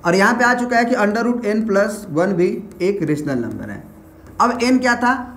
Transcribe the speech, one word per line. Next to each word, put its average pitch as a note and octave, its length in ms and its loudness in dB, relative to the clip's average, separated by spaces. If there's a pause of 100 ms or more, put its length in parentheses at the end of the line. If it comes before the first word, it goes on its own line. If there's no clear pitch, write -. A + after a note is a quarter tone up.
और F3 80 4
यहाँ G#3 200 4
पे A#3+ 100 0
आ B3 100 4
चुका B3 240 -2
है A#3+ 60 4
कि A#3+ 120 0
under G#3 280 0
root A#3+ 220 -2
n A3 120 0 (100)
plus G3 300 0 (180)
one F#3 180 2
भी F3+ 140 2 (340)
एक G3 200 0
rational D3 360 -2
number G#2 320 -6
है। G2 120 -12 (580)
अब B3 200 2
n B3 200 2
क्या B3 160 2
था? A#3+ 160 0 (240)